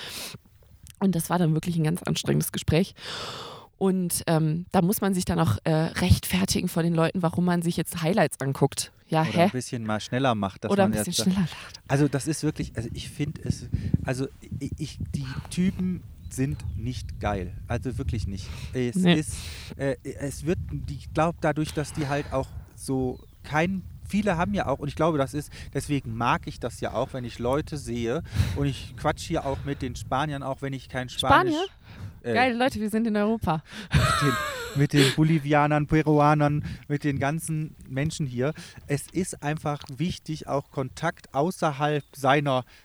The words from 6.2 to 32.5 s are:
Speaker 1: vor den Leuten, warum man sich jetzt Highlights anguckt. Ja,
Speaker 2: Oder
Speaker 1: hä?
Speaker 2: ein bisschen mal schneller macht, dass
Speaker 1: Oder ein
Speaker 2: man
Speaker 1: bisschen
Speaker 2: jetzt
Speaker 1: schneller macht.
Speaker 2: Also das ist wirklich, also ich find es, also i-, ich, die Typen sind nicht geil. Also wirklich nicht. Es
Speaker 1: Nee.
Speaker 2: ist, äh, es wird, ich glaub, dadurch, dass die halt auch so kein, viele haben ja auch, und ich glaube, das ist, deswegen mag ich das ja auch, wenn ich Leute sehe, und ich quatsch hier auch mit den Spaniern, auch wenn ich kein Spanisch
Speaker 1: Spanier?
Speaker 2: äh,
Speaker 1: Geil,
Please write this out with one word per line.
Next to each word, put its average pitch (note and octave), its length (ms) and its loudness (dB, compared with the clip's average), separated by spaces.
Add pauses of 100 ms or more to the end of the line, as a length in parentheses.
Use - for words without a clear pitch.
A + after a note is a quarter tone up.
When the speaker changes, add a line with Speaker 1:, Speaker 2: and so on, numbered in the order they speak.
Speaker 1:
vor E3+ 160 0
den E3+ 100 2
Leuten, E3 280 2
warum F3 240 2
man F3 160 4
sich E3+ 160 0
jetzt E3 240 -4
Highlights E3 400 2
anguckt. C3+ 500 0 (160)
Ja, D#3+ 140 2
Speaker 2:
Oder A#2 100 0
Speaker 1:
hä? E3+ 140 6
Speaker 2:
ein G3+ 60 2
bisschen B2 340 -4
mal G#2+ 160 0
schneller B2+ 340 2
macht, G2 300 -2
dass G#2+ 60 -2
Speaker 1:
Oder G3+ 120 6
ein A2 80 6
Speaker 2:
man G#2+ 80 0
Speaker 1:
bisschen F3 140 -2
Speaker 2:
jetzt A3 100 0
Speaker 1:
schneller F#3+ 240 4
macht. - 400 -14
Speaker 2:
Also C#3+ 200 4
das C3+ 200 -2
ist D#3 160 -2
wirklich, D3 320 -2
also A#2 180 -4
ich - 160 -10
find - 340 -6
es, - 240 -4 (360)
also C3+ 240 -2 (340)
i-, C#3 160 -4
ich, - 220 -6 (160)
die C#3 100 -4 (240)
Typen F3+ 540 0 (260)
sind C3+ 280 -2 (200)
nicht A#2+ 420 -6
geil. G2+ 340 -2 (140)
Also A#2+ 300 -4
wirklich B2 300 -2
nicht. F#2+ 200 -8 (260)
Es B2 240 -2
Speaker 1:
Nee. F3 180 6
Speaker 2:
ist, D#3 180 0 (440)
äh, C3+ 260 -2
es C#3 420 -8
wird, D#3+ 140 0 (300)
ich C3+ 240 -10
glaub, D#3+ 280 2
dadurch, D3+ 320 0
dass D3 200 -4
die D3+ 140 -2
halt C#3+ 260 -2
auch C3 140 0 (280)
so C3 440 -2 (240)
kein, F3 380 0 (260)
viele G3+ 300 0
haben F#3 160 0
ja F3+ 140 0
auch, C3+ 120 0
und D3 100 -6
ich - 60 -8
glaube, D#3+ 220 2
das C3+ 160 0
ist, D3 180 -6 (220)
deswegen C3+ 420 -2
mag A#2+ 300 0
ich D3 140 -10
das - 220 -6
ja G#2+ 120 -4
auch, A#2 200 -2
wenn B2+ 100 -8
ich A#2 160 -10
Leute C#3 380 -2
sehe, A#2+ 440 -2 (360)
und C#3+ 100 2
ich - 300 -6
quatsch D#3 240 0
hier D#3+ 240 -4
auch C3+ 200 -2
mit C#3+ 160 -4
den B2+ 140 -4
Spaniern, C#3 480 -2
auch C3+ 180 -6
wenn C3+ 120 -4
ich C3 140 -10
kein B2+ 220 -6
Spanisch D#4+ 460 6
Speaker 1:
Spanier? F4 100 0 (560)
Speaker 2:
äh, A#2+ 140 -2
Speaker 1:
Geil, B3 220 4